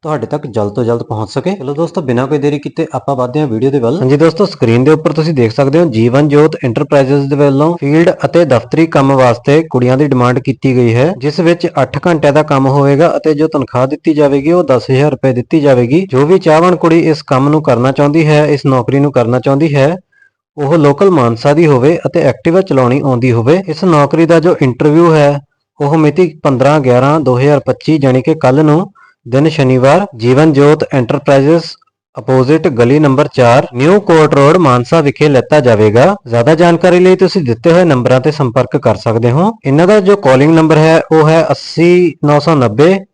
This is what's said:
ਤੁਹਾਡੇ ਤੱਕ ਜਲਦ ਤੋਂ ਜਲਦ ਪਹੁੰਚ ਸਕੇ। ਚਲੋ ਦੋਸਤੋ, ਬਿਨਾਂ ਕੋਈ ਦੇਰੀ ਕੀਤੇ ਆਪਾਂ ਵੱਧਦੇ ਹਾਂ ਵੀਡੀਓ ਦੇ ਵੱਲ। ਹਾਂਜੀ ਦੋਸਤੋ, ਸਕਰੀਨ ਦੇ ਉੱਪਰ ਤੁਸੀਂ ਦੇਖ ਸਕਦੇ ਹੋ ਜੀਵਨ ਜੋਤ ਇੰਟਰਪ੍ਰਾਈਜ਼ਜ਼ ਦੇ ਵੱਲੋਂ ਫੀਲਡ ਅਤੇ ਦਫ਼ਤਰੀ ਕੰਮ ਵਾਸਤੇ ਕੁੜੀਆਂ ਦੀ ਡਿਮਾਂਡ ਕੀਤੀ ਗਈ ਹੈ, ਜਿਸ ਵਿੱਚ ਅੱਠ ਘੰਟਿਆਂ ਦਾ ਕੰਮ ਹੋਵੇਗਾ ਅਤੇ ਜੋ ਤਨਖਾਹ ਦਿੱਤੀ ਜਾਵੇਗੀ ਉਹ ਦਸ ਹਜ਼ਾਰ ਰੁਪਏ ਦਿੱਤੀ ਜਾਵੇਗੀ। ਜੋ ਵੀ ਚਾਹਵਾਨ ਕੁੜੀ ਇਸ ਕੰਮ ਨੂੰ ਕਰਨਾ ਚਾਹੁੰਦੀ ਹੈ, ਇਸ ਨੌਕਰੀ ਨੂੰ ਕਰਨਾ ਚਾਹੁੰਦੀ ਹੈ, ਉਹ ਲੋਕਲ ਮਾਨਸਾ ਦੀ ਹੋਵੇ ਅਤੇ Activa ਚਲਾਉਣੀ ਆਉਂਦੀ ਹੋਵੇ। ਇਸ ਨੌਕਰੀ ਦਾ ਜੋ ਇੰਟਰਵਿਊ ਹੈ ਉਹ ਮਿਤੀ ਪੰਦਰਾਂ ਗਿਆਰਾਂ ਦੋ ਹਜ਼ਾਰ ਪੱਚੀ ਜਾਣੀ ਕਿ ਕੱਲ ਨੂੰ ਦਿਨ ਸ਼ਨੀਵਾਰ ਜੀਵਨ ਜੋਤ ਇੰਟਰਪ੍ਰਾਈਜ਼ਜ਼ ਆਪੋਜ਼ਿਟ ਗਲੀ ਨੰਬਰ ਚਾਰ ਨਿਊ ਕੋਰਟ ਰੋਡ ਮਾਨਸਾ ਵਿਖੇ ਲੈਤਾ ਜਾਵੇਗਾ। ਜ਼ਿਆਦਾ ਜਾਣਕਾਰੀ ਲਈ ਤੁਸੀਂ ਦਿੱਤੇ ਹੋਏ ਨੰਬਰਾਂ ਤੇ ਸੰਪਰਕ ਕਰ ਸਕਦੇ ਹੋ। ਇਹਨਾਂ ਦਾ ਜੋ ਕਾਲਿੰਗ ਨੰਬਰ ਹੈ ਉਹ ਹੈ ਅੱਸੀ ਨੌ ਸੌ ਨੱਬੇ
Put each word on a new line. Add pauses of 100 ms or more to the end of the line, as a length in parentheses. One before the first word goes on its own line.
ਤੁਹਾਡੇ
ਤੱਕ
ਜਲਦ
ਤੋਂ
ਜਲਦ
ਪਹੁੰਚ
ਸਕੇ।
ਚਲੋ
ਦੋਸਤੋ,
ਬਿਨਾਂ
ਕੋਈ
ਦੇਰੀ
ਕੀਤੇ
ਆਪਾਂ
ਵੱਧਦੇ
ਹਾਂ
ਵੀਡੀਓ
ਦੇ
ਵੱਲ।
ਹਾਂਜੀ
ਦੋਸਤੋ,
ਸਕਰੀਨ
ਦੇ
ਉੱਪਰ
ਤੁਸੀਂ
ਦੇਖ
ਸਕਦੇ
ਹੋ
ਜੀਵਨ
ਜੋਤ
ਇੰਟਰਪ੍ਰਾਈਜ਼ਜ਼
ਦੇ
ਵੱਲੋਂ
ਫੀਲਡ (140)
ਅਤੇ
ਦਫ਼ਤਰੀ
ਕੰਮ
ਵਾਸਤੇ
ਕੁੜੀਆਂ
ਦੀ
ਡਿਮਾਂਡ
ਕੀਤੀ
ਗਈ
ਹੈ,
ਜਿਸ
ਵਿੱਚ (160)
ਅੱਠ
ਘੰਟਿਆਂ
ਦਾ
ਕੰਮ
ਹੋਵੇਗਾ
ਅਤੇ
ਜੋ
ਤਨਖਾਹ
ਦਿੱਤੀ
ਜਾਵੇਗੀ
ਉਹ
ਦਸ
ਹਜ਼ਾਰ
ਰੁਪਏ
ਦਿੱਤੀ
ਜਾਵੇਗੀ।
ਜੋ
ਵੀ
ਚਾਹਵਾਨ
ਕੁੜੀ (120)
ਇਸ
ਕੰਮ
ਨੂੰ
ਕਰਨਾ
ਚਾਹੁੰਦੀ
ਹੈ,
ਇਸ
ਨੌਕਰੀ
ਨੂੰ
ਕਰਨਾ
ਚਾਹੁੰਦੀ
ਹੈ, (640)
ਉਹ
ਲੋਕਲ
ਮਾਨਸਾ
ਦੀ
ਹੋਵੇ
ਅਤੇ
Activa
ਚਲਾਉਣੀ
ਆਉਂਦੀ
ਹੋਵੇ।
ਇਸ
ਨੌਕਰੀ
ਦਾ
ਜੋ
ਇੰਟਰਵਿਊ
ਹੈ (420)
ਉਹ
ਮਿਤੀ (140)
ਪੰਦਰਾਂ
ਗਿਆਰਾਂ
ਦੋ
ਹਜ਼ਾਰ
ਪੱਚੀ
ਜਾਣੀ
ਕਿ
ਕੱਲ
ਨੂੰ (360)
ਦਿਨ
ਸ਼ਨੀਵਾਰ (120)
ਜੀਵਨ
ਜੋਤ (120)
ਇੰਟਰਪ੍ਰਾਈਜ਼ਜ਼ (520)
ਆਪੋਜ਼ਿਟ
ਗਲੀ
ਨੰਬਰ
ਚਾਰ
ਨਿਊ
ਕੋਰਟ
ਰੋਡ
ਮਾਨਸਾ
ਵਿਖੇ
ਲੈਤਾ
ਜਾਵੇਗਾ। (240)
ਜ਼ਿਆਦਾ
ਜਾਣਕਾਰੀ
ਲਈ
ਤੁਸੀਂ
ਦਿੱਤੇ
ਹੋਏ
ਨੰਬਰਾਂ
ਤੇ
ਸੰਪਰਕ
ਕਰ
ਸਕਦੇ
ਹੋ। (160)
ਇਹਨਾਂ
ਦਾ
ਜੋ
ਕਾਲਿੰਗ
ਨੰਬਰ
ਹੈ (120)
ਉਹ
ਹੈ
ਅੱਸੀ (100)
ਨੌ
ਸੌ
ਨੱਬੇ (200)